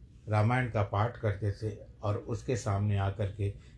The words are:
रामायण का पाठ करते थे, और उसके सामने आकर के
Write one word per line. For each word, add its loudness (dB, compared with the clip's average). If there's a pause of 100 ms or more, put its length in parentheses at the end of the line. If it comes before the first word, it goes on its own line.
(280)
रामायण 4
का 2
पाठ 0
करते 0
थे, -6 (260)
और 0
उसके -4
सामने 2
आकर 0
के -2 (240)